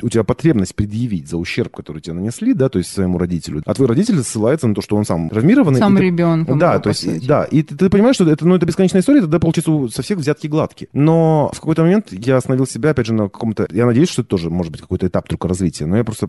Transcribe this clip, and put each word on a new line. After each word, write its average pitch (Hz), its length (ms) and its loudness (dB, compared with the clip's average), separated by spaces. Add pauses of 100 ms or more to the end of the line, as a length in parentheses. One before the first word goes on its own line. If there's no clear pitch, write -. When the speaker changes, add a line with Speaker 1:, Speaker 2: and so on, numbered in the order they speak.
Speaker 1:
у 120 60 -2
тебя 113 160 0
потребность 113 500 0
предъявить 104 540 -4
за 85 80 -6
ущерб, 87 380 -6
который - 260 -14
тебе 82 140 -12
нанесли, 117 400 -2
да, 135 140 2
то 101 100 -2
есть 85 140 -4
своему 90 260 -2
родителю, 85 480 -4
а 107 80 -2
твой 131 140 2
родитель 156 340 2
ссылается 117 460 -2
на 104 60 2
то, 101 60 -6
что 104 160 -4
он 107 80 0
сам 85 240 -2
травмированный. 143 500 2
Speaker 2:
Сам 202 180 4
Speaker 1:
И 190 40 4
ты 185 60 2
Speaker 2:
ребенком 165 520 0
Speaker 1:
Да, 156 160 2
Speaker 2:
был, 95 40 2
Speaker 1:
то - 60 -6
Speaker 2:
по 104 60 0
Speaker 1:
есть, - 140 -2
Speaker 2:
сути. 127 220 -6
Speaker 1:
да, 131 180 2
и 151 180 2
ты, 147 140 -6
ты 185 140 2
понимаешь, 220 240 4
что 175 140 2
это, 151 180 2
ну, 180 80 6
это 175 120 2
бесконечная 185 340 2
история, 285 200 4
тогда 165 180 0
получится 160 340 0
у, 143 160 0
со 127 140 -8
всех 202 160 -4
взятки 147 280 -4
гладкие. 151 460 -4
Но 156 640 2
в - 60 -14
какой-то 160 220 0
момент 175 280 2
я 117 260 0
остановил 131 300 0
себя, 127 240 -2
опять 123 160 0
же, 113 80 -2
на 110 140 0
каком-то, 110 420 -4
я 110 160 2
надеюсь, 123 220 4
что - 140 -4
это - 60 -6
тоже 85 220 -2
может 85 220 -4
быть 69 80 -14
какой-то - 260 -4
этап 90 220 -2
только 80 200 -4
развития, 87 380 -2
но 90 100 0
я 117 80 0
просто - 240 -6